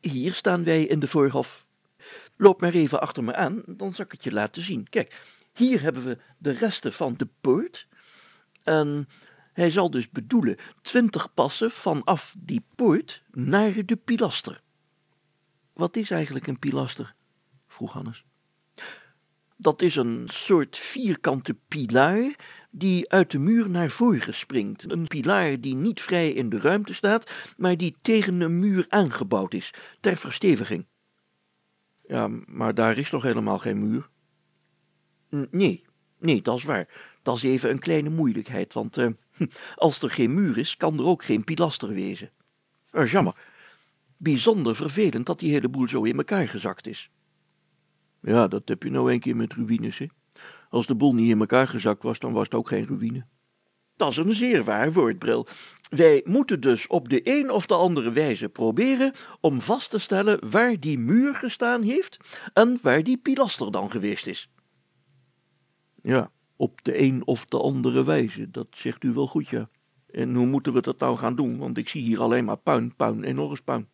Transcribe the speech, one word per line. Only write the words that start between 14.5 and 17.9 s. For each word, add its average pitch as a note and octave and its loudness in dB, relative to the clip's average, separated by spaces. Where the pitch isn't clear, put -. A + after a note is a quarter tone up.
"Wat E3+ -2
is A3 -4
eigenlijk C#3 -4
een C3 -6
pilaster?" C3+ -4
vroeg - -12